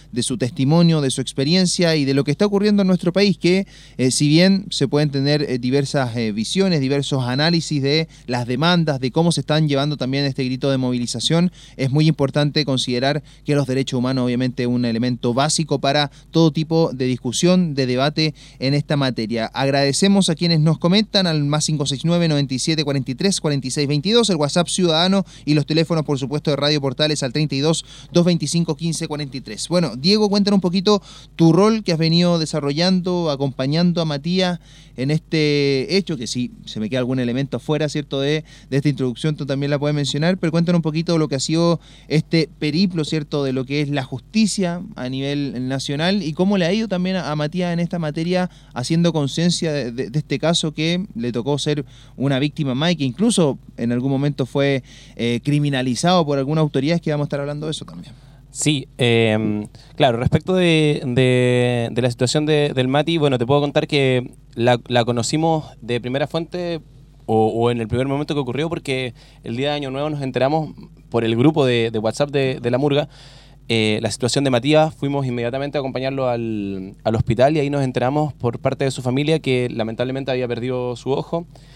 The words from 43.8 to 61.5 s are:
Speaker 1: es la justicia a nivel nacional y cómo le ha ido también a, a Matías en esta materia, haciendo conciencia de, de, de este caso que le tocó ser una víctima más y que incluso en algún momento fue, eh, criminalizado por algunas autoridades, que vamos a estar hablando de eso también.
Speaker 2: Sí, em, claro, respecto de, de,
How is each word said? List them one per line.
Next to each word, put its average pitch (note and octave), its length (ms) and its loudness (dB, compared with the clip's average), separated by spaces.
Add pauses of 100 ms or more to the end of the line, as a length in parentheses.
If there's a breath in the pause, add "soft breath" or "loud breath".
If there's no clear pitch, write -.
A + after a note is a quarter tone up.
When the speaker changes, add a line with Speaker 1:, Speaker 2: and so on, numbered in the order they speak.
Speaker 1:
es C#3+ 80 -2
la C#3+ 140 -2
justicia F3+ 800 -2 (120)
a B2+ 140 -8
nivel C3+ 580 -4
nacional D3 540 -2
y D#3 120 -4
cómo F#3+ 260 2
le E3+ 60 2
ha E3+ 80 2
ido A3 140 -2
también F#3 280 -2
a, D3 160 -4
a D3+ 40 -2
Matías E3+ 380 -2
en E3+ 60 -2
esta F3 180 -4
materia, E3+ 540 -2 (220 soft breath)
haciendo E3 400 2
conciencia E3 580 0
de, B2+ 200 -4
de, A#2 200 -6
de D3+ 80 -2
este D3 180 -4
caso D#3+ 360 0
que E3+ 320 -2 (100)
le A#2 160 -4
tocó B2 260 -2
ser D3 280 -2 (320 loud breath)
una C3 200 0
víctima C#3+ 380 -2
más D#3 160 0
y F3 60 0
que D3 60 -4
incluso F3+ 440 2 (300)
en A#2+ 160 -2
algún B2+ 180 -2
momento C#3 360 -2
fue, C#3 360 0 (320 loud breath)
eh, A#2 260 -2
criminalizado D3 840 0
por C#3+ 120 -2
algunas D3+ 260 0
autoridades, D3+ 380 0
que D#3 100 -4
vamos D3 140 -2
a - 20 -6
estar C#3+ 120 -4
hablando D3 280 -8
de D#3+ 40 -6
eso D3+ 140 -10
también. F2 280 -16 (380 soft breath)
Speaker 2:
Sí, D3 360 -2 (100)
em, A2 720 2 (280 loud breath)
claro, C3 220 2
respecto D#3 360 0
de, D#3+ 520 2
de, B2 840 2